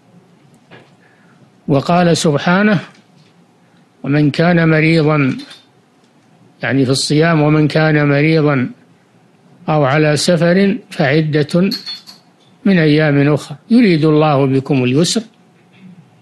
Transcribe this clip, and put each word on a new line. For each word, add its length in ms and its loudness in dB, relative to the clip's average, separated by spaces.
وقال 480 0
سبحانه: 600 0
"ومن 280 0
كان 380 0
مريضاً"، 680 0
يعني 220 0
في 60 0
الصيام، 520 0
"ومن 260 2
كان 400 0
مريضاً 640 0
أو 160 0
على 320 0
سفر 600 0
فعدة 800 -2
من 140 2
أيام 540 2
أخرى، 240 -6
يريد 340 2
الله 420 2
بكم 380 -2
اليسر 380 -2